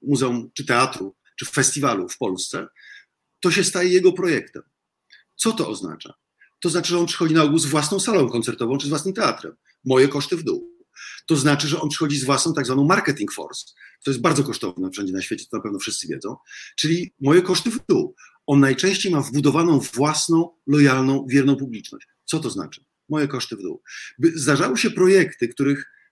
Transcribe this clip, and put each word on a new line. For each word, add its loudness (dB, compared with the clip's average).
muzeum, -2
czy -10
teatru, 0
czy -10
festiwalu 0
w -12
Polsce, -6
to 0
się 2
staje 0
jego 6
projektem. -4
Co 0
to -4
oznacza? -12
To -2
znaczy, -2
że 0
on 0
przychodzi 0
na 6
ogół 4
z 0
własną 0
salą 2
koncertową, -2
czy -8
z -4
własnym -2
teatrem. -4
Moje 6
koszty -4
w -8
dół. -4
To 2
znaczy, 2
że -4
on -2
przychodzi -2
z -4
własną 0
tak -2
zwaną 2
marketing 0
force. -12
To -2
jest -4
bardzo 2
kosztowne -6
wszędzie -6
na -4
świecie, -8
to -6
na -10
pewno -6
wszyscy -8
wiedzą. -10
Czyli -2
moje 6
koszty 0
w -4
dół. 2
On 6
najczęściej 2
ma 2
wbudowaną 2
własną, 0
lojalną, 4
wierną 4
publiczność. -10
Co -4
to -8
znaczy? -12
Moje -2
koszty -8
w -12
dół. -10
By 2
zdarzały 0
się 0
projekty, 4
których, -4